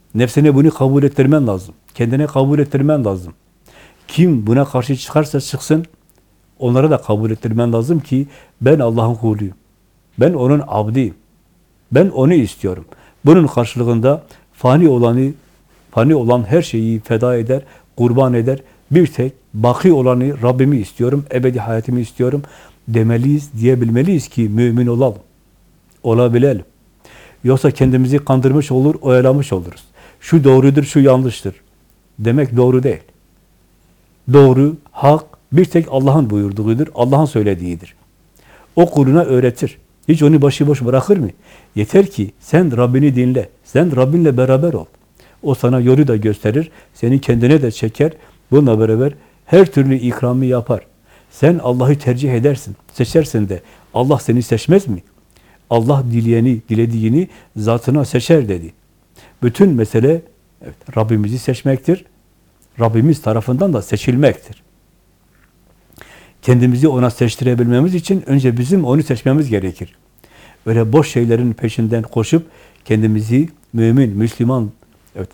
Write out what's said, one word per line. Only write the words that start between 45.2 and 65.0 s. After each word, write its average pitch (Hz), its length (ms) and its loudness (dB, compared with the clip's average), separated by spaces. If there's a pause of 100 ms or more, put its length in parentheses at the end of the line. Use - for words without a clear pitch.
O 139 120 -2
sana 123 260 0
yolu 131 280 4
da 117 80 0
gösterir, 107 540 -4 (240)
seni 131 260 -2
kendine 127 420 2
de 120 80 -2
çeker. 117 420 -4 (380)
Bununla 127 300 4
beraber 113 320 0 (340)
her 180 200 6
türlü 135 280 0
ikramı 123 500 -2
yapar. 123 420 -2 (440)
Sen 165 280 0
Allah'ı 127 400 0
tercih 127 340 -2
edersin, 120 440 -2 (160)
seçersin 123 560 -2
de 92 140 -10 (320)
Allah 131 240 0
seni 123 240 -2
seçmez 156 460 0
mi? 92 140 -8 (680)
Allah 127 420 0
dileyeni, 117 560 0
dilediğini 113 600 -2 (280)
zatına 117 480 -2
seçer 135 440 0
dedi. 82 240 -8 (720)
Bütün 127 260 2
mesele, 131 540 0 (400)
evet, - 340 -20
Rabbimizi 110 420 -2
seçmektir. 135 640 -4 (760)
Rabbimiz 117 420 2
tarafından 123 500 -2
da 110 100 -2
seçilmektir. 123 800 -2 (1800)